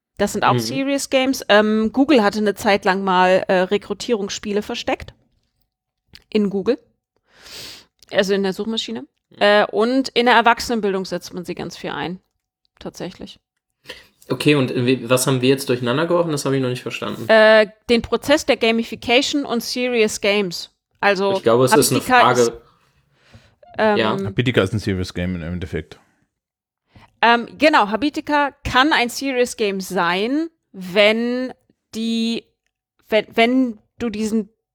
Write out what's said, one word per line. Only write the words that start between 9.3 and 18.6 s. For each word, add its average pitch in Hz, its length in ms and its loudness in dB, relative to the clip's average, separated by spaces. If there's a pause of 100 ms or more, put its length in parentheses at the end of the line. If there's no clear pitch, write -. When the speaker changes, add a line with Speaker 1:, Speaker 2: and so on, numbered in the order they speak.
Speaker 1:
Äh, 208 320 4
und 254 380 0
in 240 160 0
der 240 100 6
Erwachsenenbildung 220 720 0
setzt - 280 -10
man 180 120 -10
sie 175 100 -10
ganz 156 220 -12
viel - 140 -10
ein. 160 280 -8 (600)
Tatsächlich. - 600 -16 (880)
Speaker 2:
Okay, 147 280 0
und 131 200 0
wie, 123 340 -2
was 127 180 2
haben 135 140 2
wir 127 80 2
jetzt 135 200 0
durcheinander 127 380 -2
geworfen? 170 240 0
Das 143 120 -4
habe 135 140 -2
ich 135 40 0
noch 127 80 -2
nicht 127 120 -6
verstanden. 110 480 -6
Speaker 1:
Äh, 220 380 6 (220)
den 233 120 4
Prozess 277 440 0
der 240 120 2
Gamification 233 880 0